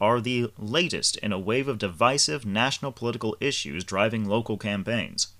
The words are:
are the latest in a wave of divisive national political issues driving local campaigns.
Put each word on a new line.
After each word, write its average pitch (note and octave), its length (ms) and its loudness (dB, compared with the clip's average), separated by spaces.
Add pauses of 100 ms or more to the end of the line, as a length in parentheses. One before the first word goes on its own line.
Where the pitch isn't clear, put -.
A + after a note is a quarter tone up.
are A#2 200 4
the A#2+ 360 0
latest B2 600 0
in G#2 160 -2
a F#2 60 0
wave A#2 280 0
of A#2+ 120 -2
divisive A#2+ 680 2
national B2 460 0
political A2+ 480 -2
issues F2+ 440 -2
driving G#2+ 400 2
local A2 320 2
campaigns. G#2 720 -2 (100)